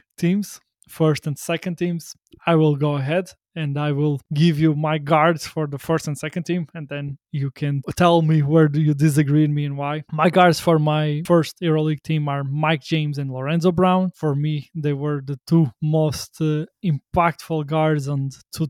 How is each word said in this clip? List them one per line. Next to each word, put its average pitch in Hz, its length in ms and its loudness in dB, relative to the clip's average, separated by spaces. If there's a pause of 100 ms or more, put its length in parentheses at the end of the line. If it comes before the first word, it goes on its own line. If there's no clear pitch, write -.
(180)
teams, 190 420 -2 (300)
first 156 360 0
and 143 120 -4
second 170 380 -6
teams. 175 380 -6 (320)
I 170 100 6
will 151 200 4
go 147 200 -2
ahead 160 360 -2 (240)
and 143 200 -4
I 147 140 -2
will 143 300 -2 (120)
give 151 280 2
you 156 160 2
my 156 220 -2
guards 156 460 2
for 156 220 -6
the 139 100 -10
first 160 300 -4
and 147 100 -6
second 156 280 -8
team, 175 280 -4
and 156 160 -12
then 143 300 -10 (140)
you 139 180 -4
can 143 320 -4 (140)
tell 170 260 4
me 156 200 2
where 151 260 4
do 147 120 0
you 151 140 2
disagree 147 480 2
with 147 80 2
me 147 140 -2
and 139 120 -6
why. 143 360 -6
My 160 180 2
guards 180 300 4
for 165 180 4
my 151 480 0
first 170 340 2
EuroLeague 156 440 -2
team 151 240 -2
are 143 160 -4
Mike 151 380 -2
James 151 360 -4
and 139 100 -6
Lorenzo 151 440 0
Brown. 185 420 2
For 147 220 -2
me, 147 360 -4
they 151 200 -4
were 143 280 -4
the 135 280 -10
two 165 240 4 (100)
most, 156 580 -2
uh, 151 260 -2 (180)
impactful 160 840 -2
guards 156 400 0
on 139 240 -2 (240)
two 160 160 -4